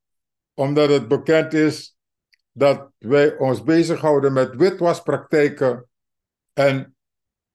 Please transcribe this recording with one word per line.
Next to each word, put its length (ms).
omdat 340
het 200
bekend 440
is 440
dat 460
wij 380
ons 260
bezighouden 720
met 220
witwaspraktijken. 1300
En 440